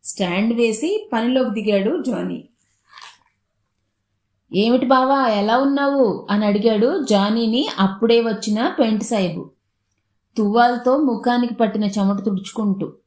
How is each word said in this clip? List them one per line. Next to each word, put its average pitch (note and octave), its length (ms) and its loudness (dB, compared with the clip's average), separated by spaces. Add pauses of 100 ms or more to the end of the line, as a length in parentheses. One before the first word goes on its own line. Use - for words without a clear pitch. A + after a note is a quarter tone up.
స్టాండ్ G3 500 -2
వేసి A#3+ 600 -2
పనిలోకి A#3 480 0
దిగాడు G#3 420 0
జానీ. F3+ 400 -6 (2000)
"ఏమిటి A#3 300 2
బావా, C4 420 2
ఎలా G#3+ 300 0
ఉన్నావు?" C#4 760 0
అని G#3 140 0
అడిగాడు A3 580 2
జానీని A3 640 0 (120)
అప్పుడే A3+ 420 2
వచ్చిన A3 460 -2 (120)
పెంట్ A3 240 0
సాయిబు, F3+ 460 -2 (880)
తువ్వాల్తో A#3+ 600 2
ముఖానికి A#3+ 560 0
పట్టిన G#3+ 300 0
చెమట G3 420 0
తుడుచుకుంటూ. G3 680 -4 (160)